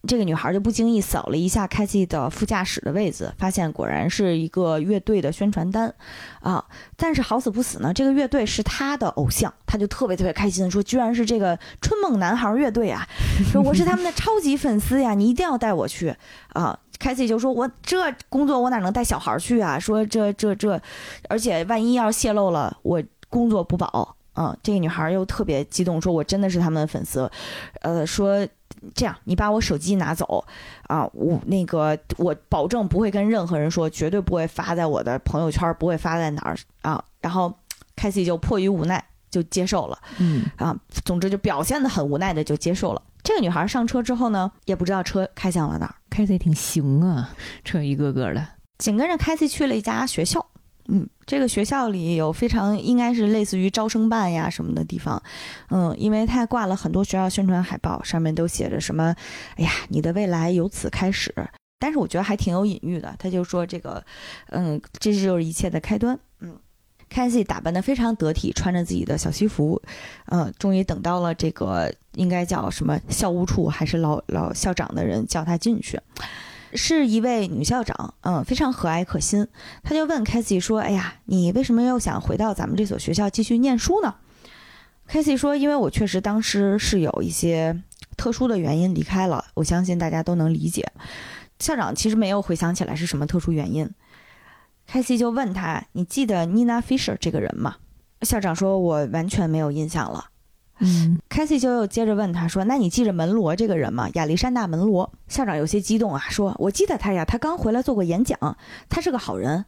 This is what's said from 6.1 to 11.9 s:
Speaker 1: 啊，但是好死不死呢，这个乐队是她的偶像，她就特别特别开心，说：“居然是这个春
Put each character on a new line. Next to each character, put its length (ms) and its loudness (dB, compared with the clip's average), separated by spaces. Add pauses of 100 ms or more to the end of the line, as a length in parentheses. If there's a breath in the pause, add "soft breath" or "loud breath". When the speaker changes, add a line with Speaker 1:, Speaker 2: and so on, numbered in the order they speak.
Speaker 1:
啊， 240 -2 (320 loud breath)
但 180 0
是 80 0
好 160 0
死 140 0
不 100 -2
死 180 -4
呢， 140 -2
这 120 2
个 80 4
乐 120 4
队 200 2
是 180 -2
她 320 -2
的 140 -2
偶 200 0
像， 240 -2 (120)
她 120 0
就 100 2
特 200 -2
别 80 0
特 80 -2
别 80 0
开 180 0
心， 220 0
说 100 2
：“居 140 -2
然 180 2
是 120 2
这 120 0
个 220 2 (220 loud breath)
春 180 0